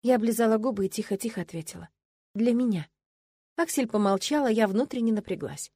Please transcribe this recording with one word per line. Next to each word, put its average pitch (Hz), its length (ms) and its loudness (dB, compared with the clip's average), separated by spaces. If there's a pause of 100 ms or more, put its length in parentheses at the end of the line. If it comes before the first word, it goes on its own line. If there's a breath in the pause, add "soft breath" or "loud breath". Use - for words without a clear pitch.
Я 247 140 4
облизала 220 420 2
губы 214 260 -2
и 185 40 -2
тихо-тихо 208 520 -6
ответила. 170 480 -10 (460)
«Для 233 180 2
меня». 226 340 0 (680)
Аксель 330 320 0
помолчал, 208 580 2
а 233 60 2
я 220 160 4
внутренне 226 460 0
напряглась. 170 640 -6